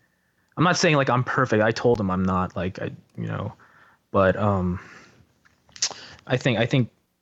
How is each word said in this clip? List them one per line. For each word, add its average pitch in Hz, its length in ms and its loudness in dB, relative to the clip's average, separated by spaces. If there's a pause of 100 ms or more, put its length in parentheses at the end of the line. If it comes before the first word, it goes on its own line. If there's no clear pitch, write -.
(560)
I'm 135 80 0
not 180 120 2
saying, 160 200 2
like, 139 140 2
I'm 123 140 2
perfect. 113 380 0
I 113 100 2
told 120 280 2
him 98 120 -2
I'm 92 120 0
not, 92 300 -2
like, 92 260 -6
I, - 100 -8 (260)
you 113 100 -8
know, 104 260 -8 (600)
but, 95 240 4
um, 92 420 0 (1500)
I 135 100 0
think, 123 220 0
I 113 80 2
think 127 240 2 (320)